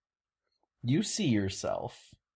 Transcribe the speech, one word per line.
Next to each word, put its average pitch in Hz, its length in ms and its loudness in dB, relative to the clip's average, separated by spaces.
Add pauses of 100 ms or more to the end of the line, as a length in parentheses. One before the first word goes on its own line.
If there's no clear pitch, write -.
(840)
you 139 200 2
see 208 240 -2
yourself - 880 -2 (220)